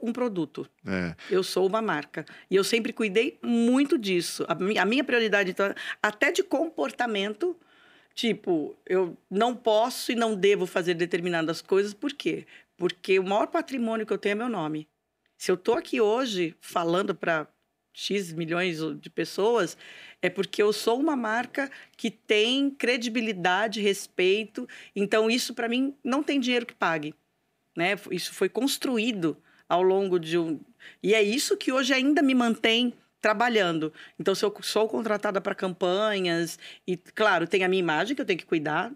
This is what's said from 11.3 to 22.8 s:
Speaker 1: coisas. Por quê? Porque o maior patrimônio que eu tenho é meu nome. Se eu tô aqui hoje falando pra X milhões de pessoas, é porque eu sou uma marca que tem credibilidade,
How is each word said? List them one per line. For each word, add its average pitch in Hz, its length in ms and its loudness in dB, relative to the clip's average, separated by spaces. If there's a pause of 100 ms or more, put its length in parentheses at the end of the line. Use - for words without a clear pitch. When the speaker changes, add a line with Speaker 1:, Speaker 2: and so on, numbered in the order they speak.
Speaker 1:
coisas. 202 320 0
Por 285 200 -6
quê? - 340 -6 (300)
Porque 185 420 0
o 190 60 2
maior 208 240 0
patrimônio 233 580 -4
que 214 60 -6
eu 196 60 -2
tenho 202 140 -2
é 208 40 -2
meu 240 120 -6
nome. 156 380 -6 (520)
Se - 120 -2
eu 180 60 2
tô 226 180 0
aqui 277 260 -2
hoje 208 600 0
falando 180 540 -2
pra 160 320 -2 (460)
X 185 400 -4
milhões 165 460 -2 (220)
de - 100 -18
pessoas, 190 640 0 (460)
é 180 80 0
porque 196 320 -2
eu 208 100 4
sou 226 260 0
uma 302 180 0
marca 240 540 -4 (260)
que 226 140 -4
tem 254 600 2
credibilidade, 226 1120 0